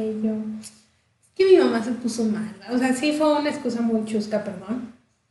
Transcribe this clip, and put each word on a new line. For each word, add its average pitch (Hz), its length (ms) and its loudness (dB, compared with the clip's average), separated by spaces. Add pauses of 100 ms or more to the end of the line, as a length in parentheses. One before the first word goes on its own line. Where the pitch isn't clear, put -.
(120)
Y 220 140 -4
yo, 220 80 -2 (260)
"Es 220 120 -18 (640)
que 381 100 4
mi 370 120 10
mamá 233 260 2
se 240 80 -4
puso 233 340 -4
mal". - 300 -4 (160)
O 254 80 -2
sea, 254 140 0
sí 294 200 0
fue 302 260 2
una 294 120 0
excusa 233 300 -4
muy 226 240 0
chusca, 208 380 -4
perdón. 196 480 -10 (400)